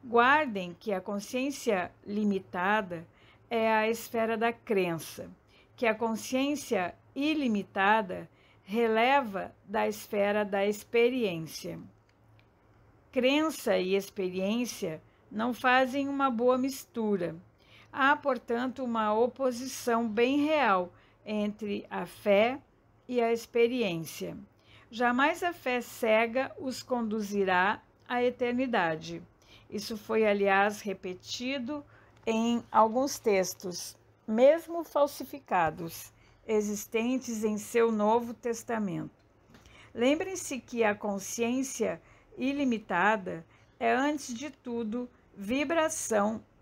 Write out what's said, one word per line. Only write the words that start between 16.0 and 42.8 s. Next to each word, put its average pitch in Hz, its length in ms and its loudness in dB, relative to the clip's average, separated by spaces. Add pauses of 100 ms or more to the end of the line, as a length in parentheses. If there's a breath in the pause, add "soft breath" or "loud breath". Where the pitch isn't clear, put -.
uma 277 200 0
boa 247 300 2
mistura. 208 800 -2 (560 loud breath)
Há, 277 240 2
portanto, 254 680 -2
uma 220 320 0
oposição 240 960 0
bem 254 360 2
real 220 480 2 (320 soft breath)
entre 208 640 -4
a 190 180 -6
fé 214 540 4 (460)
e 247 140 0
a 233 120 2
experiência. 226 1040 0 (540 soft breath)
Jamais 247 540 2
a 349 80 0
fé 247 280 -2
cega 233 800 0
os 262 240 -6
conduzirá 202 960 0 (280)
à 247 120 -2
eternidade. 233 1000 0 (480 loud breath)
Isso 214 260 -8
foi, 220 300 2
aliás, 202 540 4
repetido 240 1040 -6 (420 soft breath)
em 226 420 0
alguns 233 500 2
textos, 185 800 -2 (300)
mesmo 320 560 4
falsificados, 185 1300 -2 (340 soft breath)
existentes 220 1000 -2
em 214 140 0
seu 226 340 2
Novo 226 420 2
Testamento. 220 880 -6 (720 loud breath)
Lembrem-se 302 640 0
que 233 240 -4
a 208 140 2
consciência 220 1040 -4 (360 soft breath)
ilimitada 214 1080 0 (340 soft breath)